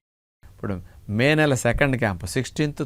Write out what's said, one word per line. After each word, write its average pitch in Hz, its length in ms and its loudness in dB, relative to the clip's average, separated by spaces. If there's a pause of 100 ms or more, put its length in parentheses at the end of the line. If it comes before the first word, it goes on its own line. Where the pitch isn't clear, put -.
(520)
ఇప్పుడు 101 240 -6 (340)
మే 127 260 4
నెల 151 180 4
సెకండ్ 127 440 2
క్యాంప్, 101 280 -2
సిక్స్టీన్త్, 143 600 -4